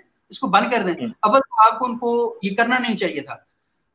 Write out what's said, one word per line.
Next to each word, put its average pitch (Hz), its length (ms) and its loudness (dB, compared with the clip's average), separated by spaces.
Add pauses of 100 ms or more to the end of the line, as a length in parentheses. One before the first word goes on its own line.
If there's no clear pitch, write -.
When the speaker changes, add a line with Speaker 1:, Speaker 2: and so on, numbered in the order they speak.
(300)
Speaker 1:
اس - 100 -12
کو 262 80 -4
بند 208 240 2
کر 233 100 0
دیں۔ 185 120 -2
Speaker 2:
ہوں۔ 127 160 -8 (120)
Speaker 1:
اول 214 180 4
تو 220 280 4
آپ 233 120 0
کو 254 60 -4
ان 240 120 -4
کو 240 440 -2
یہ 196 140 -4
کرنا 233 220 0
نہیں 233 200 -4
چاہیے 156 240 -4
تھا۔ 120 140 -14 (600)